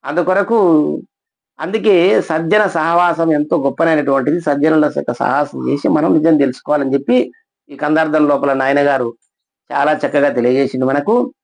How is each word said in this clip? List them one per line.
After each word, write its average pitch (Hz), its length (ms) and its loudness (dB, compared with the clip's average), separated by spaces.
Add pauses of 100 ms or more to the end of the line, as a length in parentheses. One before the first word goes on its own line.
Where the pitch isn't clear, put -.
అందుకొరకు 185 500 0 (1000)
అందుకే 190 680 2
సజ్జన 170 380 0
సహవాసం 170 720 0
ఎంతో 151 160 -2 (100)
గొప్పనైనటువంటిది. 143 800 0
సజ్జనుల 151 380 2 (120)
యొక్క 139 240 -4
సాహసం 139 380 -2 (100)
చేసి 143 180 -2
మనం 160 300 0
నిజం 156 200 2
తెలుసుకోవాలని 139 560 -2
చెప్పి 233 380 0 (380)
ఈ 143 140 -16
కందార్థం 151 440 0
లోపల 139 260 0
నాయన 135 360 0
గారు 127 280 -2 (540)
చాలా 143 300 0
చక్కగా 143 280 0
తెలియజేసిండు 127 560 0
మనకు. 147 480 0 (100)